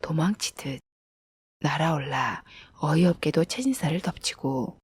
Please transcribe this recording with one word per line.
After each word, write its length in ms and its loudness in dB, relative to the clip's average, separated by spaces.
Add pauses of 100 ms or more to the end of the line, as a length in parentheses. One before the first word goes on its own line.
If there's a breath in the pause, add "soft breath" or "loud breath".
도망치듯 760 -2 (800)
날아올라 800 0 (380 loud breath)
어이없게도 640 4
최진사를 560 -2
덮치고 840 -4